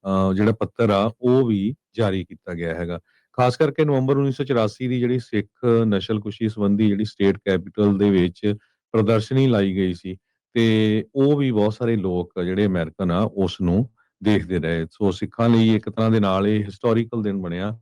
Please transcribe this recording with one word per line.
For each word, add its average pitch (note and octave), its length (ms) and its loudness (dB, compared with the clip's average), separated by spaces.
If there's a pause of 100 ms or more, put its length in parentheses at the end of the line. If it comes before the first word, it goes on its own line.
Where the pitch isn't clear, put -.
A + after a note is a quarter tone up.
ਅਹ, F#2+ 280 0
ਜਿਹੜਾ G#2 180 2
ਪੱਤਰ A2 380 -2
ਆ, G#2 220 2 (100)
ਉਹ B2 260 4
ਵੀ G#2 280 -2 (180)
ਜਾਰੀ F#2+ 300 -2
ਕੀਤਾ - 300 -14
ਗਿਆ E2 220 -6
ਹੈਗਾ। E2+ 240 -6 (320)
ਖਾਸ B2 260 0
ਕਰਕੇ D3+ 280 0
ਨਵੰਬਰ C#3 320 0
ਉੱਨੀ C#3 140 0
ਸੌ C3 120 -6
ਚੁਰਾਸੀ B2 440 -2
ਦੀ B2 120 -2
ਜਿਹੜੀ B2 200 0
ਸਿੱਖ - 460 -6 (200)
ਨਸਲਕੁਸ਼ੀ G#2 640 -2
ਸੰਬੰਧੀ G#2 380 2
ਜਿਹੜੀ G2+ 180 0
ਸਟੇਟ G2 320 0
ਕੈਪੀਟਲ G2 600 0
ਦੇ G#2 120 4
ਵਿੱਚ F#2+ 460 0 (360)
ਪ੍ਰਦਰਸ਼ਨੀ A2+ 560 2
ਲਾਈ G2+ 280 2
ਗਈ F#2 180 0
ਸੀ, F#2+ 240 -12 (360)
ਤੇ A2 520 2 (100)
ਉਹ C#3+ 220 4
ਵੀ C#3 140 0
ਬਹੁਤ G#2+ 220 2
ਸਾਰੇ A#2 220 -2
ਲੋਕ F2+ 480 -4
ਜਿਹੜੇ F#2 220 0
ਅਮਰੀਕਨ F2+ 460 -2
ਆ, G2+ 220 0
ਉਸ F#2+ 280 -2
ਨੂੰ F#2 280 0 (340)
ਦੇਖਦੇ F#2 360 0
ਰਹੇ। E2 260 -4
ਸੋ G2 260 -4
ਸਿੱਖਾਂ A#2 380 -4
ਲਈ A2+ 260 4
ਇੱਕ G#2+ 140 -4
ਤਰ੍ਹਾਂ A2+ 220 0
ਦੇ A2+ 80 2
ਨਾਲ G2 280 0
ਇਹ G#2+ 160 0
ਹਿਸਟੋਰੀਕਲ A#2 580 -2
ਦਿਨ G2 200 -4
ਬਣਿਆ F#2 400 -8